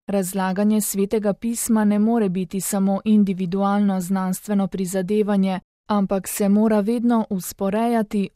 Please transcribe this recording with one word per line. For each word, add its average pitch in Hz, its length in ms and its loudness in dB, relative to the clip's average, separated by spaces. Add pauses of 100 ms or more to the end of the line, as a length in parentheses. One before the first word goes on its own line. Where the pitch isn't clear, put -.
Razlaganje 196 760 0
Svetega 202 520 0
pisma 226 520 -2
ne 208 140 2
more 220 300 2
biti 185 320 -4
samo 196 440 0
individualno 196 960 2
znanstveno 190 680 -2
prizadevanje, 190 920 0 (280)
ampak 196 400 0
se 202 220 -2
mora 214 300 4
vedno 226 500 0
vzporejati, 208 1080 -2